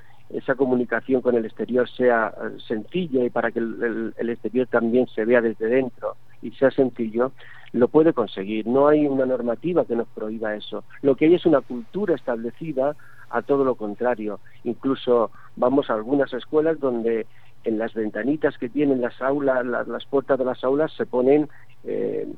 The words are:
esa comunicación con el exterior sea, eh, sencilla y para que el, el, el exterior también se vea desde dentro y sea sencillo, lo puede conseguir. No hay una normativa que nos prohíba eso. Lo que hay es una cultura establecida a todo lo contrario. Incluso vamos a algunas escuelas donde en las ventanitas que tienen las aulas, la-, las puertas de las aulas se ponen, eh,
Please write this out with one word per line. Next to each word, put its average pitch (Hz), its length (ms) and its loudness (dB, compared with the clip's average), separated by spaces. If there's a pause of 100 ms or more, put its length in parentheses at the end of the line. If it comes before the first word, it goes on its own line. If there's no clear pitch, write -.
(300)
esa 131 240 -2
comunicación 123 640 2
con 120 140 2
el 113 100 2
exterior 113 440 -2
sea, 117 400 2
eh, 107 400 -8
sencilla 127 560 -2
y 120 60 0
para 117 200 0
que 117 80 -4
el, 117 240 -4
el, 113 360 -4
el 117 120 -2
exterior 117 380 -2
también 117 400 2
se 110 160 -4
vea 120 160 6
desde 110 260 0
dentro 123 480 0 (280)
y 117 100 -10
sea 135 180 4
sencillo, 120 640 0 (400)
lo 117 160 4
puede 156 240 6
conseguir. 104 560 -2
No 135 180 6
hay 151 220 6
una 135 180 2
normativa 127 580 0
que 117 120 -2
nos 117 100 -2
prohíba 107 480 -6
eso. 104 300 -8 (160)
Lo 135 160 4
que 151 80 2
hay 165 100 8
es 170 100 2
una 147 160 6
cultura 160 540 -4
establecida 131 800 -4 (380)
a 117 100 0
todo 139 220 2
lo 127 100 2
contrario. 107 640 -4 (240)
Incluso 120 640 2 (260)
vamos 131 340 2
a 120 40 2
algunas 123 380 0
escuelas 151 460 0
donde 117 480 -2 (380)
en 110 140 0
las 110 160 -4
ventanitas 113 640 -2
que 127 100 -6
tienen 139 320 2
las 120 220 -4
aulas, 135 420 2
la-, 117 200 -2
las 113 220 -8
puertas 135 320 2
de 127 60 -2
las 127 200 -2
aulas 143 320 2
se 110 100 -2
ponen, 139 420 4 (360)
eh, 104 420 -4 (120)